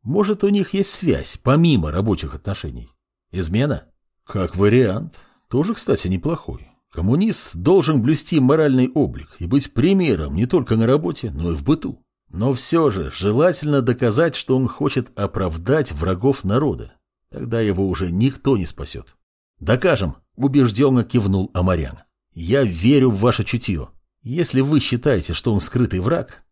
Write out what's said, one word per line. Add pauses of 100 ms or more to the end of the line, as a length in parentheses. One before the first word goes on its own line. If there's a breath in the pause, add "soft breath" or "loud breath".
Может,
у
них
есть
связь,
помимо
рабочих
отношений? (420)
Измена? (400)
Как
вариант. (300 soft breath)
Тоже,
кстати,
неплохой. (220)
Коммунист
должен
блюсти
моральный
облик
и
быть
примером
не
только
на
работе,
но
и
в
быту. (300)
Но
все
же
желательно
доказать,
что
он
хочет
оправдать
врагов
народа. (360)
Тогда
его
уже
никто
не
спасет. (440)
«Докажем», (200)
убежденно
кивнул
Амарян. (340)
«Я
верю
в
ваше
чутье. (320)
Если
вы
считаете,
что
он
скрытый
враг,